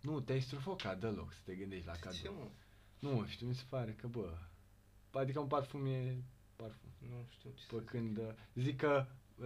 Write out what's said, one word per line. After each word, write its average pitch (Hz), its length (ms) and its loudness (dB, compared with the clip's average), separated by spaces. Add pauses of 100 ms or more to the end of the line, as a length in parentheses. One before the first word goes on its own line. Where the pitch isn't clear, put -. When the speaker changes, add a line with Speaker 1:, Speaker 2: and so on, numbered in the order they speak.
Speaker 1:
Nu, 147 200 2
te-ai 131 200 4
strofocat 135 580 -2
deloc 95 340 0
să - 100 -16
te 92 120 -6
gândești 95 300 -4
la 82 80 -4
Speaker 2:
De 85 60 -4
Speaker 1:
cadou. 92 200 -4
Speaker 2:
ce, - 100 -4
mă? - 180 -6 (520)
Speaker 1:
Nu 131 260 4
știu, 120 220 -4
mi 123 80 2
se 127 140 -6
pare 117 240 0
că, 120 140 -6
bă, 98 300 -2 (760)
adică 135 280 2
un 143 80 0
parfum 139 380 2
e 127 380 2 (320)
parfum. - 340 -10 (200)
Speaker 2:
Nu 120 200 -8
știu - 260 -14
ce - 140 -16
Speaker 1:
Pe 120 60 -4
Speaker 2:
să 113 60 2
Speaker 1:
când, 113 360 0
Speaker 2:
zic. 113 100 -2
Speaker 1:
uh, 110 60 -6 (220)
zic 131 220 4
că, 143 280 8 (300)
uh, - 100 -8